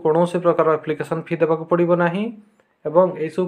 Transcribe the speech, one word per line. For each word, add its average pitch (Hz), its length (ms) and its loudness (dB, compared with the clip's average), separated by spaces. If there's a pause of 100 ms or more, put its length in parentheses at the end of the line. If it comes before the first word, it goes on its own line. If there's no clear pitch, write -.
କୌଣସି 170 360 2
ପ୍ରକାର 165 280 2 (120)
ଆପ୍ଲିକେସନ 156 440 -6
ଫି 170 140 -6
ଦେବାକୁ 160 280 -2
ପଡ଼ିବ 170 300 0
ନାହିଁ 175 300 0 (600)
ଏବଂ 165 220 4 (120)
ଏଇସବୁ 160 300 -4